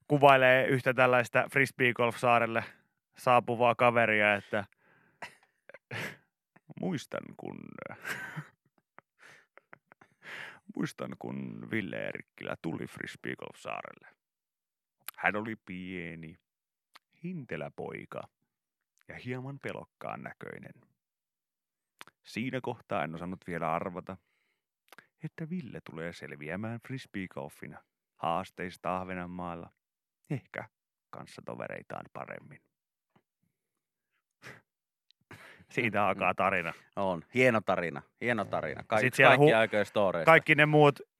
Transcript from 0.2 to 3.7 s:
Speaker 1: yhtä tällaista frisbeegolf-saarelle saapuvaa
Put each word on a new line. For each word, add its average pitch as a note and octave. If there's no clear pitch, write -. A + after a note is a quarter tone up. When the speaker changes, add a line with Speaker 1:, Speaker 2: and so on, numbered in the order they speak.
Speaker 1:
yhtä C3
tällaista B2
frisbeegolf-saarelle A#2+
saapuvaa A#2+